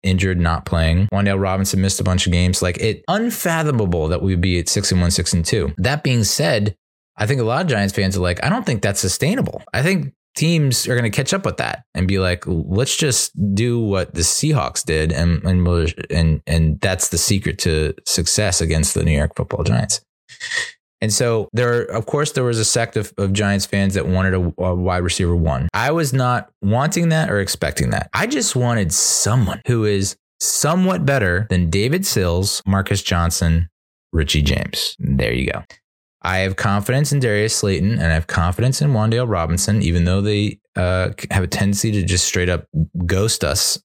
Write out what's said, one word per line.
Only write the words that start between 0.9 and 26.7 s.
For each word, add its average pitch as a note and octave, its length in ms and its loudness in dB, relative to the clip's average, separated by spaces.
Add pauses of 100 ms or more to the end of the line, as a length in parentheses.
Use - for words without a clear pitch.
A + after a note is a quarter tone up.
Wan'Dale G2 280 0
Robinson F#2+ 400 0
missed G2 200 0
a F#2 40 -2
bunch F2+ 220 0
of F2+ 60 2
games. F2+ 280 2
Like, F2+ 180 0
it - 300 -4
unfathomable D#3 1000 0
that F2 140 -2
we'd F#2 180 0
be F2+ 180 2
at E2+ 100 -4
six - 240 -2
and F2+ 80 4
one, F2 120 2
six - 200 -2
and E2+ 120 0
two. D#2 340 0
That C3 240 0
being A#2+ 220 0
said, A2 520 0 (400)
I G#2+ 100 -2
think C3 140 0
a A#2 40 -2
lot B2 180 0
of F3+ 60 -2
Giants G2+ 260 0
fans F#2+ 220 0
are F#2+ 40 0
like, F2+ 240 -2
"I - 40 0
don't G#3+ 180 -2
think A#2 160 -2
that's G2+ 180 0
sustainable." D3+ 600 -2 (100)
I B2+ 100 0
think D#3 300 0 (220)
teams D3+ 540 2
are B2 80 0
gonna A#2 140 0
catch B2+ 220 -2
up F#3+ 120 -2
with - 140 -2
that - 260 -6 (100)
and F2+ 140 0
be G2 100 2
like, F2+ 260 0
"Let's F2+ 520 -2
just - 340 0 (240)
do A#2+ 240 2
what G2 360 -2
the - 80 -2
Seahawks B2+ 640 0
did," D#2 280 0
and, E2 320 0
and F2+ 200 2
we'll, E2+ 220 2 (240)
and, D#2+ 380 2
and D#2 320 2
that's F#2 300 -2
the E2+ 80 -2
secret G2 420 -2
to D#2 340 0 (100)
success - 560 0
against D#2 340 0
the E2 100 0
New D#2+ 120 2
York D2+ 200 0
Football - 260 -4
Giants. - 380 0 (1000)
And A2 120 -2
so A2+ 400 0
there, A#2+ 300 0
of A2 240 -4
course, D3+ 260 -2
there C3 120 0
was A#2+ 140 0
a A2 60 0
sect A#2 320 0
of, G#2+ 220 -4
of G2 140 0
Giants G2+ 340 2
fans G2 280 0
that F#2+ 120 -2
wanted F#2 280 2
a, F2 180 0 (100)
a F2+ 120 0
wide F2+ 300 0
receiver F2 320 0
one. D#2+ 380 0
I A#2 180 0
was D#3+ 200 0
not B2 380 0 (120)
wanting D3 480 0